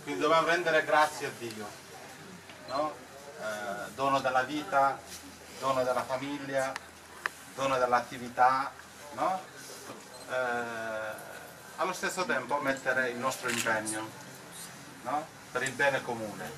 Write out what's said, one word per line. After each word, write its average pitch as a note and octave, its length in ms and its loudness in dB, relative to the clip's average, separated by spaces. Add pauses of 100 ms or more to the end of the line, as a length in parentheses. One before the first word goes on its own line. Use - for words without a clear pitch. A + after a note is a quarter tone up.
Quindi C#3+ 180 -2
dobbiamo D#3 240 6
rendere E3 380 4
grazie D3+ 440 6
a B2 80 -4
Dio, A2 320 -8 (1000)
no? - 260 0 (460)
Eh, G#2 560 -4
dono C#3 240 4
della C3 240 4
vita, C#3 560 2 (600)
dono C3 240 4
della B2 200 2
famiglia, C3+ 680 -2 (840)
dono C3+ 240 2
dell'attività, B2 920 4 (420)
no? E3+ 280 2 (880)
Eh, B2 60 -2 (1400)
allo F3 160 2
stesso F#3 320 -2
tempo C3+ 320 2
mettere C3 520 2
il A#2+ 80 -4
nostro B2+ 320 -2
impegno, A2 580 0 (960)
no? D3 240 -2 (240)
Per B2 120 0
il C3 80 0
bene D3+ 320 4
comune. A2 540 -4